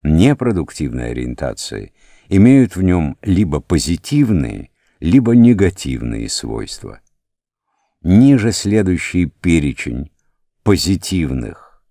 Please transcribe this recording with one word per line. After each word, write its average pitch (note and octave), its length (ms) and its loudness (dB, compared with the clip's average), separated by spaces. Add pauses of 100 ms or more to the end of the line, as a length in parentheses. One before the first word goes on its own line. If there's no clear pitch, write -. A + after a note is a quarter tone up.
непродуктивные D#2 1080 0
ориентации B1 800 -10 (360)
имеют A#2+ 480 4
в F#2 60 -2
нем F2+ 400 0
либо F2+ 380 0
позитивные, E2+ 1080 -2 (340)
либо A#2 320 2
негативные C2+ 920 2
свойства. - 720 -12 (1000)
Ниже A2+ 500 4
следующий F#2 760 -2
перечень D2 840 -4 (520)
позитивных E2+ 1300 -4